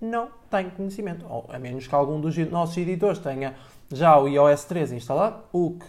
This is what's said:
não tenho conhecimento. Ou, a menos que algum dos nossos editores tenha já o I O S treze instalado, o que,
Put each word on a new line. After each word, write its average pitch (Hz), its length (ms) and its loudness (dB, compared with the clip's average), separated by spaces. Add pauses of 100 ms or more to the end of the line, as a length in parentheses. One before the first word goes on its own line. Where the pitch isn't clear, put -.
não 233 260 -4 (220)
tenho 190 220 -2
conhecimento. 190 580 -8
Ou, 117 200 -10
a 123 80 -12
menos 127 300 -10
que - 80 -2
algum 143 240 2
dos 160 180 -2 (120)
nossos 170 280 -2
editores 175 420 0
tenha 135 360 -6 (360)
já 151 280 8
o 139 80 4
I 143 100 2
O 143 100 8
S 147 200 4
treze 147 280 -4
instalado, 170 420 -2 (160)
o 175 260 0
que, - 100 -20